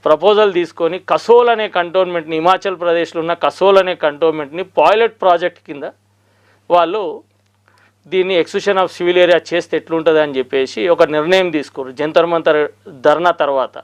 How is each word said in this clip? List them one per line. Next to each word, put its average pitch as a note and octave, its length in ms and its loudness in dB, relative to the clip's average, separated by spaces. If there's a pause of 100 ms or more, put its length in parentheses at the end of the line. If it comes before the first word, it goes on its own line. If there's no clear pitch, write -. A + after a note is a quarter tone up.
ప్రపోజల్ G3 540 2
తీసుకొని E3+ 380 -4 (140)
కసోల్ A#3+ 440 4
అనే G#3+ 120 -4 (120)
కంటోన్మెంట్ని, F3 640 -2
హిమాచల్ F#3 440 0
ప్రదేశ్లో E3+ 400 -2
ఉన్న E3+ 80 -4 (100)
కసోల్ F#3+ 400 2
అనే F3+ 100 -4 (120)
కంటోన్మెంట్ని D#3 580 -2 (160)
పైలట్ A3 460 2
ప్రాజెక్ట్ F3 420 0
కింద D3 160 -14 (920)
వాళ్ళు F3 280 0 (1080)
దీన్ని F#3 300 0
exclusion G3 420 -2
of F3 140 -2
civil F3 260 0
area E3+ 160 2 (100)
చేస్తే E3+ 300 -4
ఎట్లుంటుంది D#3+ 460 0
అని C#3+ 120 -8
చెప్పేసి C3 440 -4 (120)
ఒక D#3+ 100 4 (120)
నిర్ణయం F3+ 400 0
తీసుకున్నారు C3 440 -8
జంతర్ D#3+ 340 0
మంతర్ D#3+ 260 0 (460)
ధర్నా D#3 260 2 (120)
తర్వాత. C3+ 400 -2